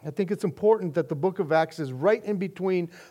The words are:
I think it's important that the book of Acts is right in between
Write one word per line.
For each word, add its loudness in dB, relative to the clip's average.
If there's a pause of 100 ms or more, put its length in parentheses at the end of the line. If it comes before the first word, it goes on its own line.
I -8
think -2
it's -4
important 2
that 0
the -2
book -2
of -2
Acts 2
is -4
right 0
in -2
between -2 (220)